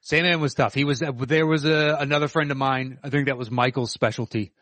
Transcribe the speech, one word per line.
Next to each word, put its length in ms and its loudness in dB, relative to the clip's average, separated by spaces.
Sandman 400 2
was 140 0
tough. 180 2
He 100 0
was, 200 0
uh, 80 -2
there 360 0
was 180 2
a, 340 2
another 280 0
friend 240 -2
of 60 -4
mine. 460 -2
I 60 -10
think 180 0
that 100 -2
was 140 -8
Michael's 400 0
specialty. 600 -2